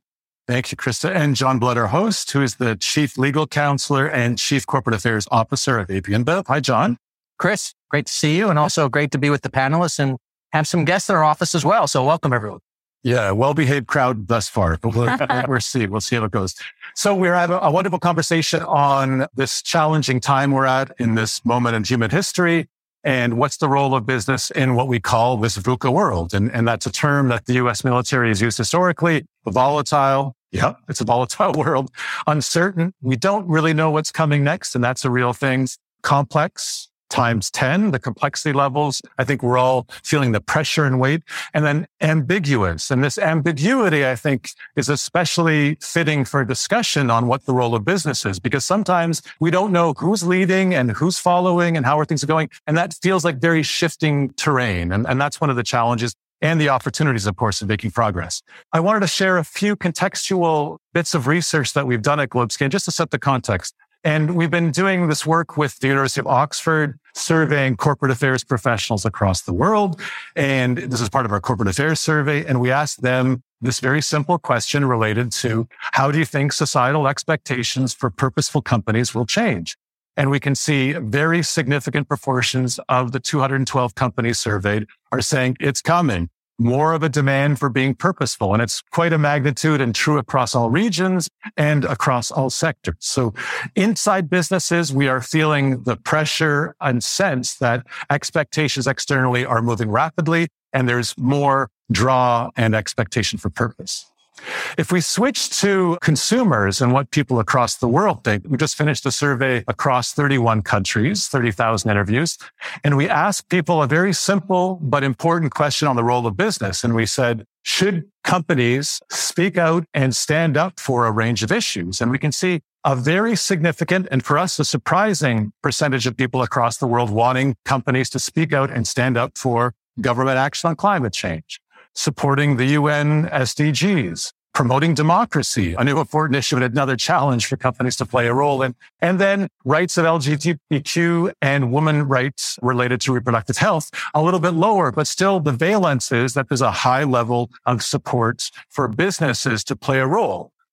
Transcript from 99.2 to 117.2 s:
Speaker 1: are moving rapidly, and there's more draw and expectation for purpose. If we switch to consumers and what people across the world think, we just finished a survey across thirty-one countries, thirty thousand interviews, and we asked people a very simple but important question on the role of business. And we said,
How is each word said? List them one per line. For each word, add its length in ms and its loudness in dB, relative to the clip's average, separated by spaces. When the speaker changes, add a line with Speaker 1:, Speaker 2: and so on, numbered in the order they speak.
Speaker 1:
are 200 0
moving 260 -2
rapidly, 580 0
and 160 0
there's 300 -2
more 540 0
draw 640 2
and 200 2
expectation 640 -4
for 100 -6
purpose. 560 -6
If 140 -2
we 80 4
switch 640 -2
to 400 2
consumers 800 2
and 100 4
what 200 2
people 280 0
across 360 0
the 120 -2
world 360 0
think, 220 0
we 120 -2
just 180 -2
finished 300 0
a 60 -2
survey 560 0
across 440 0
thirty-one 520 2
countries, 640 0
thirty 240 0
thousand 400 0
interviews, 460 0
and 140 2
we 100 2
asked 400 0
people 340 2
a 60 2
very 240 2
simple 680 0
but 220 0
important 500 0
question 340 0
on 80 2
the 80 2
role 220 2
of 100 -2
business. 480 -2
And 120 0
we 100 2
said, 400 -2